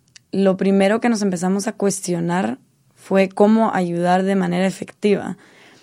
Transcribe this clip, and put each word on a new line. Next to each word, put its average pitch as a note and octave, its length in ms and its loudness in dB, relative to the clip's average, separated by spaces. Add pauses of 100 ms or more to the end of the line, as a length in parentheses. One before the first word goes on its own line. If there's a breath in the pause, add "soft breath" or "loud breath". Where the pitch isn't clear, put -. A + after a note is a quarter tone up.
(320)
lo F#3+ 240 2
primero G3 440 2
que A#3+ 80 0
nos G#3+ 140 -2
empezamos F#3+ 460 -2
a G#3+ 40 -4
cuestionar F#3 840 -4 (360)
fue F#3+ 340 0
cómo G#3+ 460 2
ayudar F3+ 500 0
de G3 100 0
manera F3+ 320 0
efectiva. - 680 -4 (460 soft breath)